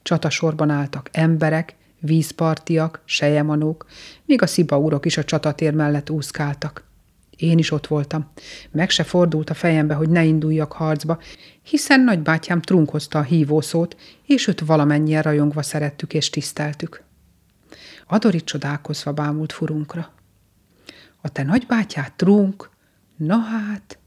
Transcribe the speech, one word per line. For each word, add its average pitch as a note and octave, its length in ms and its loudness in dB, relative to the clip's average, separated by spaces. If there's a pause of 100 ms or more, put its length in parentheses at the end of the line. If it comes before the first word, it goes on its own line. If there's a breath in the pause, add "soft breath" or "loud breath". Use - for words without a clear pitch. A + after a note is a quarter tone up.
Csatasorban D#3+ 680 0
álltak C#3+ 420 -4
emberek, D#3+ 640 0 (240 soft breath)
vízpartiak, D#3+ 1040 0
sejemanók, D3+ 800 0 (400 loud breath)
még C4+ 160 4
a F3+ 60 4
szibaurok D3 580 0
is D#3+ 120 0
a D3+ 60 -2
csatatér D3+ 500 -2
mellett D3 360 0
úszkáltak. D3 760 -6 (520)
Én E3 200 2
is D#3+ 140 2
ott D3+ 160 -4
voltam. D3+ 440 -4 (400 loud breath)
Meg E3 180 0
se - 140 0
fordult D#3+ 460 2
a D#3+ 40 -4
fejembe, D#3 400 2
hogy D#3+ 160 0
ne E3+ 140 6
induljak D#3 480 2
harcba, D#3 480 -2 (420 loud breath)
hiszen C#4 400 2
nagybátyám E3 600 2
trunkozta D#3 580 0
a D3 40 0
hívószót, D#3 760 0 (280 loud breath)
és C4+ 220 2
őt G3+ 120 -2
valamennyien D#3 600 2
rajongva D3 400 2
szerettük D3+ 520 -6
és D#3 160 -2
tiszteltük. D3 720 -8 (1040 loud breath)
Adorit F#3 380 2
csodálkozva C#3+ 680 -6
bámult D3+ 380 -4
Furunkra. D#3 640 -6 (1080 loud breath)
„A D3+ 80 -6
te - 140 -6
nagybátyád G3 720 -2
Trunk? G3 560 2 (460)
Na D#3+ 220 0
hát.” G#3+ 680 -6